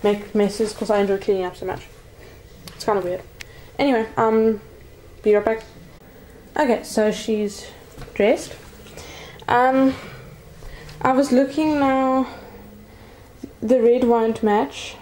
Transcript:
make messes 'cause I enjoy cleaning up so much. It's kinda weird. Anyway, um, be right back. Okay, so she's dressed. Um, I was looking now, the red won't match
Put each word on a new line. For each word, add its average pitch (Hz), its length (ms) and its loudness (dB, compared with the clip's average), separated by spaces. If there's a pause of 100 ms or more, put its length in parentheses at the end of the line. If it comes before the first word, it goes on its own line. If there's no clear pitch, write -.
make 208 320 -2
messes 208 380 0
'cause - 160 -8
I 208 100 2
enjoy 196 180 2
cleaning 196 260 0
up 180 140 -8
so - 80 -10
much. - 220 -10 (880)
It's - 100 -12
kinda 202 160 0
weird. 180 200 -6 (580)
Anyway, 247 260 2 (100)
um, 220 460 2 (640)
be 208 100 4
right 208 100 4
back. 220 200 0 (920)
Okay, 254 280 2
so 214 280 0
she's 208 560 -4 (460)
dressed. 226 400 0 (920)
Um, 262 460 4 (1080)
I 247 100 2
was 269 200 2
looking 294 480 2
now, 262 480 2 (1300)
the 233 200 2
red 240 220 4
won't 226 400 2
match 214 580 -2